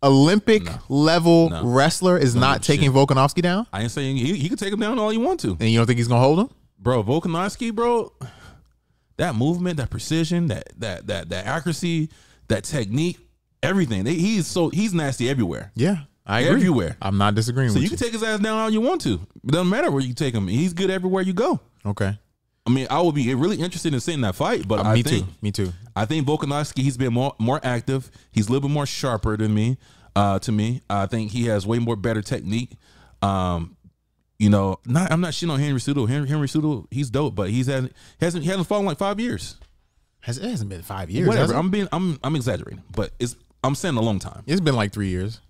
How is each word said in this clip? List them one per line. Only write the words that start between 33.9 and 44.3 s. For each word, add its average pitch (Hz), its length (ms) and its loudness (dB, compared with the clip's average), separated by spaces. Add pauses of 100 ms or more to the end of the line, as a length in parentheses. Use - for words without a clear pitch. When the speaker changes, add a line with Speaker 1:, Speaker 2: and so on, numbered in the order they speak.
Speaker 2:
you 107 120 6
know, 98 260 4 (100)
not, 156 240 0
I'm 160 120 2
not 170 100 -4
shitting 170 180 -4
on 139 80 0
Henry 139 220 0
Cejudo. 139 280 0
Henry, 139 200 -2
Henry 147 200 0
Cejudo, 151 420 -2
he's 135 200 -4
dope, 131 240 -2
but 98 160 -2
he's 123 160 0
hasn't, 131 260 -2 (280)
hasn't, 170 240 -2
he 170 60 0
hasn't 190 180 -2
fought 208 120 2
in, 202 60 0
like, 160 120 -4
five 202 200 -2
years. 233 380 -6 (640)
Speaker 1:
Has, 120 180 -8
it 214 100 -6
hasn't 120 220 -6
been 90 120 -12
five 95 280 -10
years, 127 160 0
Speaker 2:
Whatever. 220 200 2
Speaker 1:
has 110 60 0
it? 113 60 0
Speaker 2:
I'm 180 120 0
being, 196 200 -2
I'm, 175 320 -2
I'm 147 140 -2
exaggerating, 113 460 -6 (120)
but 104 240 -4
it's, 120 180 -6 (280)
I'm 139 100 0
saying 151 220 -2
a 110 60 0
long 110 160 0
time. - 280 -12